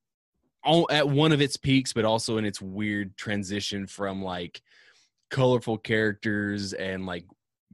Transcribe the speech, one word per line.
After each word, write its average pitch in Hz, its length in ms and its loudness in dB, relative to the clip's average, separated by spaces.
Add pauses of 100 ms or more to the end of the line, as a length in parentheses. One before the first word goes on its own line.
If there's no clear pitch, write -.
(640)
al-, 160 260 6
at 147 200 4
one 151 220 4
of 143 100 4
its 139 160 0
peaks, 135 340 2
but 110 140 2
also 110 320 0
in 107 80 0
its 101 160 -6
weird 101 560 -4
transition 101 680 -4
from, 95 360 -6
like, 90 400 -8 (680)
colorful 127 480 2
characters 104 960 -2
and, 95 320 -6
like, 90 220 -8 (480)